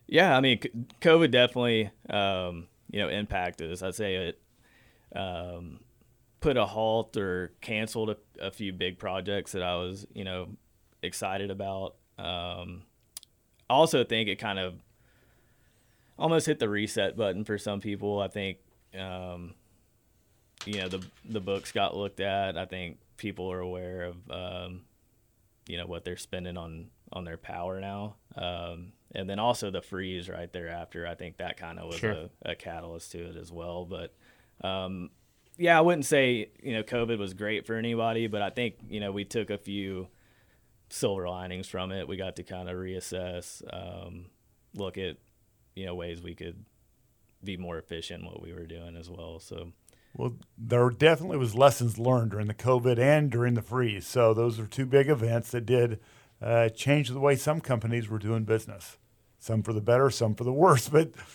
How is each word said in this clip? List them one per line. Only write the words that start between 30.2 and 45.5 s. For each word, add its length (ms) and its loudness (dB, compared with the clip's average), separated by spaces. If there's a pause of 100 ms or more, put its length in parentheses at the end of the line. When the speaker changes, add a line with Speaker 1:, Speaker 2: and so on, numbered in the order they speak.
Speaker 1:
right 220 -10
thereafter. 540 -10
I 100 -8
think 220 -14
that 220 -8
kinda 260 -12
was 120 -8
Speaker 2:
Sure. 140 0
Speaker 1:
a, 400 -8
a 40 -4
catalyst 560 -12
to 80 -10
it 160 -10
as 160 -14
well. 340 -8
But, 280 -10 (480)
um, 500 -4 (460)
yeah, 200 6
I 40 8
wouldn't 240 4
say, 440 4 (140)
you 100 -4
know, 100 -2
covid 360 0
was 140 -4
great 320 -4
for 100 -4
anybody, 520 0
but 140 -2
I 80 0
think, 260 -4 (140)
you 100 -6
know, 120 -4
we 140 -4
took 240 -4
a 80 -4
few 500 -6 (840)
silver 380 -2
linings 400 -6
from 240 -6
it. 160 -6
We 80 -6
got 220 -6
to 60 -10
kinda 280 -10
reassess, 920 -8 (120)
um, 540 -12 (460)
look 240 -8
at, 200 -6 (580)